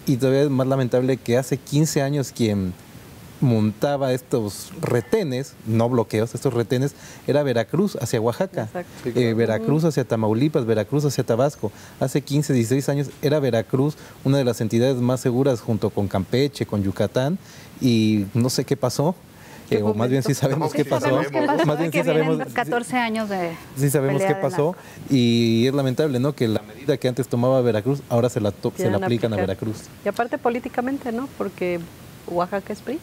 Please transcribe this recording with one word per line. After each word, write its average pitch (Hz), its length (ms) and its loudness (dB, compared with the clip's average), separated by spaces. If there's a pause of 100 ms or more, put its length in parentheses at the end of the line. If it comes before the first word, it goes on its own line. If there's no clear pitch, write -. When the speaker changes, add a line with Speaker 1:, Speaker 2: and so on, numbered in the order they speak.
Speaker 1:
y 135 120 2
todavía 135 260 2
es 147 80 2
más 131 160 2
lamentable 131 500 2
que 117 220 0
hace 135 200 -2
quince 151 440 0
años 139 320 -2
quien 101 400 0 (640)
montaba 127 720 2
estos 117 680 -4
retenes, 135 760 -2 (120)
no 113 220 2
bloqueos, 117 460 0
estos 120 200 -2
retenes, 127 400 0 (320)
era 139 160 2
Veracruz 139 580 0
hacia 120 200 0
Oaxaca, 120 440 -2
Speaker 2:
Exacto. - 260 -10 (120)
Speaker 3:
Sí, 127 80 -4
Speaker 1:
eh, - 20 -10
Speaker 3:
claro. 113 240 2
Speaker 1:
Veracruz 113 460 2
Speaker 2:
Ujú. 170 60 2
Speaker 1:
hacia 139 160 0
Tamaulipas, 117 600 0
Veracruz 110 400 0
hacia 135 200 0
Tabasco. 120 480 0 (260)
Hace 135 240 -2
quince, 143 300 -2
dieciséis 127 360 2
años 143 220 -2 (100)
era 151 200 2
Veracruz 131 560 0 (280)
una 139 140 4
de 135 60 2
las 120 160 0
entidades 117 360 2
más 123 240 0
seguras 127 400 2
junto 107 300 0
con 101 160 -2
Campeche, 120 600 0
con 104 180 -2
Yucatán, 127 540 0 (420)
y 110 540 4
no 123 140 2
sé 131 160 -2
qué 143 120 0
pasó. 143 380 0 (540)
Speaker 2:
¿Qué 110 100 2
Speaker 1:
Eh, 104 40 2
o 107 120 2
más 113 160 0
bien 135 120 2
sí - 60 -2
Speaker 2:
momento? 139 120 0
Speaker 1:
sabemos 143 300 0
Speaker 3:
No, - 60 -10
Speaker 1:
qué 147 80 2
Speaker 3:
sí 139 60 -4
Speaker 1:
pasó. 135 160 0
Speaker 3:
sabemos. 131 200 2
Speaker 4:
Sabemos 143 140 -2 (120)
qué 294 40 2
pasó, 320 100 2
Speaker 1:
Más 151 120 2
bien 165 120 0
Speaker 4:
que - 100 0
Speaker 1:
sí 160 60 -2
sabemos, 156 300 2
Speaker 4:
vienen 135 180 -6
catorce 240 420 -2
años 220 320 -2
de 175 240 -4 (240)
Speaker 1:
sí 139 140 2
sabemos 139 320 2
Speaker 4:
pelea 196 60 2
Speaker 1:
qué - 60 2
Speaker 4:
de - 60 -4
Speaker 1:
pasó, 143 260 0 (100)
Speaker 4:
narcos. - 80 -20 (260)
Speaker 1:
y 117 560 4
es 131 80 2
lamentable, 135 460 0
¿no? 139 140 0
Que 120 120 0
la 107 160 0
medida - 340 -4
que 127 120 -2
antes 123 180 -2
tomaba 127 360 2
Veracruz, 120 460 0
ahora 120 200 2
se 120 120 -2
la 104 120 2
to-, - 240 -4
se 185 80 -4
la - 60 2
Speaker 2:
Quieren 98 140 0
Speaker 1:
aplican 117 280 0
a 107 40 -2
Speaker 2:
aplicar. 95 200 -2
Speaker 1:
Veracruz. - 280 -8 (200)
Speaker 2:
Y 302 40 0
aparte 247 300 -2
políticamente, 247 720 -4
¿no? 240 180 -6 (100)
Porque 180 420 -4 (480)
Oaxaca 180 440 -4
es 208 100 -10
pri. 277 200 -8